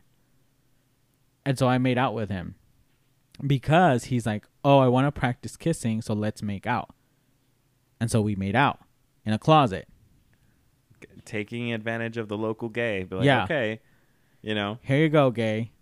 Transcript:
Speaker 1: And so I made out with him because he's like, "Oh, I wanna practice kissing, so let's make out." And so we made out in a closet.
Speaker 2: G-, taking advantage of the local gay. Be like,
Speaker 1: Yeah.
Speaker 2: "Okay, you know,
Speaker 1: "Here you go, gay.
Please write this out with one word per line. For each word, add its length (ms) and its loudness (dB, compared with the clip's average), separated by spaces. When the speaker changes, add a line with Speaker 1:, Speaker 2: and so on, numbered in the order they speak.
Speaker 1:
And 140 0
so 80 4
I 100 4
made 200 2
out 160 0
with 160 -6
him 260 -8
because 600 4
he's 200 -2
like, 220 -4
"Oh, 160 6
I 80 6
wanna 240 4
practice 460 -6
kissing, 440 -2
so 120 -4
let's 280 -4
make 240 -6
out." 300 -4
And 100 -2
so 120 2
we 160 0
made 180 -2
out 240 2
in 80 0
a 60 0
closet. 480 2
Speaker 2:
G-, 60 -20
taking 480 -6
advantage 440 -4
of 120 -6
the 80 -4
local 320 -4
gay. 340 -2
Be 140 -8
like, 80 2
Speaker 1:
Yeah. 180 4
Speaker 2:
"Okay, 380 -2
you 140 -6
know, 280 -4
Speaker 1:
"Here 160 0
you 100 4
go, 220 4
gay. 400 -2